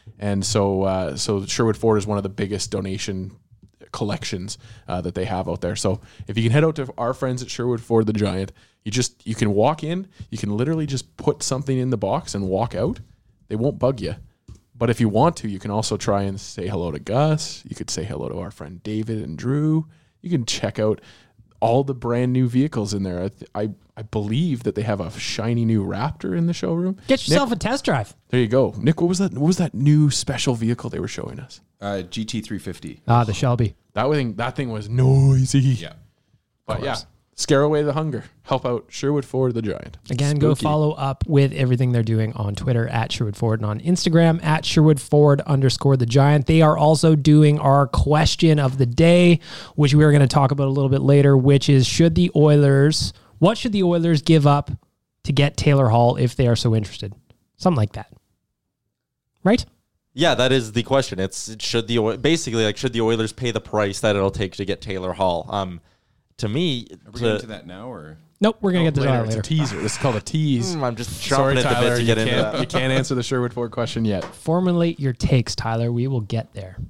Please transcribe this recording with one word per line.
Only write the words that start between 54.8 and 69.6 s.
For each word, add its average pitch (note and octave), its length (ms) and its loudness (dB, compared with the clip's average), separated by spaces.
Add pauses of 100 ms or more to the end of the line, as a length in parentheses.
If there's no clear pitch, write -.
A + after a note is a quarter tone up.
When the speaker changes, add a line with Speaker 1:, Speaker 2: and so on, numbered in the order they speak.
Speaker 2:
to - 80 -4
get C#3+ 240 2
Taylor C#3 320 4
Hall A#2+ 280 4
if B2 200 -2
they C3 100 2
are A#2 100 2
so A2+ 200 0
interested? G#2 380 -6 (420)
Something F3+ 220 0
like G#2+ 160 -2
that. - 180 -16 (1300)
Right? G#3+ 220 2 (480)
Speaker 4:
Yeah, D3 220 2
that B2 160 2
is A#2+ 220 0
the A#2 100 -2
question. B2 380 -2
It's F#2+ 400 -6
should A#2 260 -2
the A#2 140 0
Oil-, A2 160 0
basically, B2+ 480 0
like, G#2 120 -2
should B2+ 160 -4
the A#2 80 -2
Oilers A2 320 0
pay A#2+ 200 -6
the A2 80 -2
price G#2 400 -4
that G#2+ 160 2
it'll G2 160 2
take G2 240 -6
to G2+ 80 -6
get G2 160 -6
Taylor F#2 320 -8
Hall? F2 360 -2
Um, F#2 320 -6 (580)
to A2+ 100 -4
me, C3 400 -4 (180)
Speaker 3:
Are G#2 60 -20
we G#2+ 80 -12
getting A2+ 160 0
Speaker 4:
to G2+ 60 -6
Speaker 3:
to - 40 -16
that G2+ 200 -14
now, G2 260 -16
or? D#2 260 -16 (220)
Speaker 2:
Nope, G#3+ 200 2
we're F#3+ 120 -2
gonna F3 120 2
Speaker 1:
Oh, - 40 2
Speaker 2:
get D3 80 -2
to C#3+ 60 0
Speaker 1:
later. C#3 100 2
Speaker 2:
that A#2+ 140 0
Speaker 1:
It's A2 80 -2
a - 20 -2
Speaker 2:
later. G#2+ 60 -4
Speaker 1:
teaser. D3 380 -2